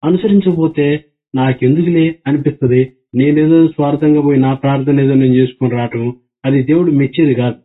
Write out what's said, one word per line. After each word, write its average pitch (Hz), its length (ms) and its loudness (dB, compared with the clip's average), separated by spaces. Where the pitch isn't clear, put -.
అనుసరించకపోతే 160 1000 0
నాకెందుకులే 160 920 0
అనిపిస్తది, 135 680 -2
నేనేదో 151 540 2
స్వార్థంగా 151 520 0
పోయి 143 200 2
నా 135 140 0
ప్రార్థన 139 460 -2
ఏదో 135 140 0
నేను 131 200 2
చేసుకొని 127 360 0
రావటం, 120 460 -6
అది 135 180 0
దేవుడు 160 280 0
మెచ్చేది 139 440 0
కాదు. 120 300 -2